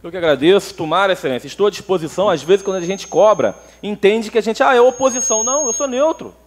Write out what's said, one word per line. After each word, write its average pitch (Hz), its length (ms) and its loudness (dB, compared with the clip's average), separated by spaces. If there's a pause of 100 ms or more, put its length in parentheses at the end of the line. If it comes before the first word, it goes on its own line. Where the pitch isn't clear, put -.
Eu 175 80 -12
que 185 60 -10
agradeço. 165 580 2
Tomara, 175 360 0
Excelência. 135 360 -4
Estou 196 200 -2
à - 40 2
disposição. 180 580 -2
Às 151 140 -2
vezes, 190 200 2
quando 190 140 -4
a 185 40 -4
gente 185 260 -8
cobra, 156 480 2 (260)
entende 208 480 0
que 240 80 -2
a 214 40 2
gente, 220 200 -2
"Ah, 262 140 4
é 240 40 4
oposição." 247 640 2
Não, 294 220 -2
eu - 80 -4
sou 285 140 -4
neutro. 254 480 -4 (120)